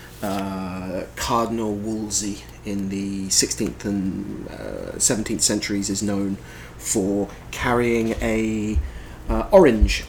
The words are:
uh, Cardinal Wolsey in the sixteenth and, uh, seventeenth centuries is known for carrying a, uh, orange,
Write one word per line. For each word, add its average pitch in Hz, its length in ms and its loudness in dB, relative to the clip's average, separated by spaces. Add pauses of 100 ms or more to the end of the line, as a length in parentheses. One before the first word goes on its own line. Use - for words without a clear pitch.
(240)
uh, 95 800 -4 (120)
Cardinal 113 600 0
Wolsey 104 680 -4 (220)
in 101 240 -2
the 98 400 -4
sixteenth - 560 0
and, 98 640 -2
uh, 50 480 -8
seventeenth 107 440 0
centuries 101 500 0
is 98 100 -2
known 98 360 0 (400)
for 101 520 0 (220)
carrying 117 600 2 (100)
a, 110 580 0 (500)
uh, 113 220 0
orange, 120 580 8